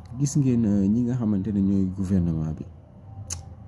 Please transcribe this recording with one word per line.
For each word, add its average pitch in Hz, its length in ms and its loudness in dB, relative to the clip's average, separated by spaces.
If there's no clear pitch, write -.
gis 143 180 0
ngeen, 127 280 4
eh, 101 240 4
ñi 113 140 4
nga 120 140 0
xamante 107 360 0
ne 101 80 2
ñooy 98 260 2
gouvernement 85 600 0
bi. - 80 -10